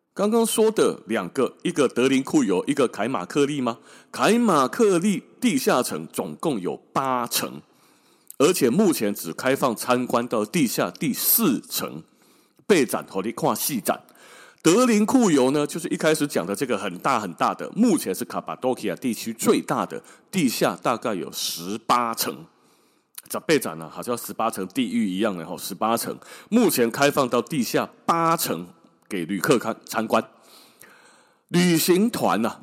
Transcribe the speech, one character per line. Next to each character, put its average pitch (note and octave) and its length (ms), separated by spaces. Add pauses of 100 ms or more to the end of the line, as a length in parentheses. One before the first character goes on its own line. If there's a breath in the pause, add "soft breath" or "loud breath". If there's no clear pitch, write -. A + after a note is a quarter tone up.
(140)
刚 G3+ 160
刚 A3+ 160
说 A3 240
的 C#3 380
两 G#2 220
个， - 340
一 F3+ 80
个 C#3 160
德 A#2+ 200
林 C3+ 140
库 C#3+ 220
尤， F#2+ 240
一 C#3+ 80
个 C3 120
凯 G2+ 200
马 G#2 180
克 C#3+ 200
利 C#3+ 140
吗？ A#2 200 (320 loud breath)
凯 F3 260
马 F3 300
克 G3 320
利 F#3+ 240 (160)
地 G3+ 180
下 D3 240
城 E2 320
总 E2 220
共 C#3 240
有 E2+ 160 (160)
八 C3 360
层， C2+ 340 (760 loud breath)
而 D#3 140
且 C#3+ 180
目 F3 220
前 G#2 220
只 E2+ 180
开 C3 240
放 C3 200
参 B2+ 300
观 A#2+ 220
到 A2 160
地 C#3+ 220
下 G#2+ 260
第 C3 220
四 C#3+ 480
层， - 420 (640 soft breath)
八 - 180
层 G#2 260
给 G2 200
你 - 20
看 B2+ 240
四 B2 240
层。 - 180 (640 loud breath)
德 G#3 240
林 G#3+ 200
库 A#3 240
尤 C3 220
呢， D3 160
就 - 120
是 - 100
一 F3+ 60
开 D#3+ 200
始 D3 120
讲 F#2+ 180
的 G2 100
这 C#3+ 100
个 A#2 120
很 F#2+ 200
大 B2+ 220
很 F#2+ 140
大 A2 200
的， - 220
目 G#3 220
前 - 160
是 A2 120
卡 - 160
巴 D#2+ 140
多 B2+ 200
其 A2 120
亚 F2 80
地 A#2+ 180
区 A2+ 200
最 D3 280
大 A#2+ 240
的， C2+ 160 (280 loud breath)
地 D#3 200
下 A2+ 320
大 B2 160
概 A#2 160
有 D2+ 180
十 F#2 540
八 A#2+ 300
层。 - 300 (840 soft breath)
十 - 80
八 D#3 200
层 D#2+ 200
啊， D#2+ 100
好 F2 140
像 A#2+ 140
十 - 160
八 A2+ 160
层 F#2+ 180
地 A#2 240
狱 A2 180
一 F#2 100
样 G#2 180
的 D#2 80
吼， F2 120
十 - 160
八 A2 220
层， - 180 (360 loud breath)
目 A3 200
前 A#2 220
开 C#3+ 180
放 C3+ 200
到 A#2+ 120
地 C3+ 220
下 A#2 260 (160)
八 E3 300
层 F2 320 (400)
给 F#2 160
旅 F2+ 160
客 B2+ 180
看， A2+ 160 (120)
参 A2 200
观。 A2+ 160 (1300 soft breath)
旅 F3 300
行 F#3 320
团 G#2+ 360
啊， - 180